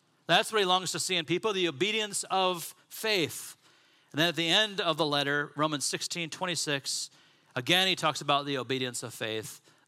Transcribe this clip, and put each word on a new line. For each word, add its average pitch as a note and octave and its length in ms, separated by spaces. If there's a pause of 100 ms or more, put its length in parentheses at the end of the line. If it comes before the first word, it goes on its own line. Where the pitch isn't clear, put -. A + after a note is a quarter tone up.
(280)
That's G3 240
what G#3+ 80
he G3 40
longs F#3 280
to E3 80
see F#3 160
in E3 80
people, F3+ 280
the F#3 140
obedience G3+ 640
of F#3 420 (160)
faith. - 680 (560)
And - 80
then E3+ 80
at D3+ 80
the E3 120
end G3+ 320
of E3+ 160
the D#3 100
letter, C#3+ 500
Romans D3+ 280
sixteen E3 460
twenty-six, - 800 (460)
again, F3 320
he F3+ 80
talks D#3 240
about C#3+ 260
the C#3 120
obedience B2+ 440
of A#2 100
faith. A2 480 (280)